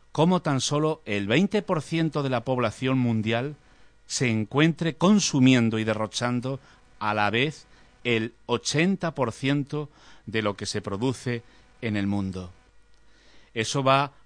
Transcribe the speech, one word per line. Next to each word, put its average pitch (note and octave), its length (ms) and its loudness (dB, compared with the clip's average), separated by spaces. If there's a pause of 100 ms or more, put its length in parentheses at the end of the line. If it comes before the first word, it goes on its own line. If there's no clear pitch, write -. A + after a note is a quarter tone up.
(100)
como F3 320 2
tan C3+ 180 -2
solo D3+ 440 -2
el G2+ 240 -2
veinte G3 340 2
por E3+ 200 -2
ciento D#3+ 420 -2
de C3 60 -2
la B2 140 -2
población C3 540 0
mundial A#2 560 0 (540)
se B2+ 200 -2
encuentre C#3+ 680 0
consumiendo C3 840 4
y A2 60 -2
derrochando A#2+ 760 -2 (400)
a G#2 160 -2
la G#2 160 2
vez C3 360 -2 (360)
el A#2 320 0 (120)
ochenta D#3+ 680 0
por A#2 180 -2
ciento C#3+ 560 -4 (380)
de G#2+ 160 -2
lo G#2 140 0
que G2+ 100 -8
se G#2 160 -4
produce A#2 600 -4 (380)
en G#2+ 160 -2
el G2+ 120 0
mundo. F#2+ 420 -4 (1040)
Eso A#2+ 280 -2
va C3+ 300 2 (140)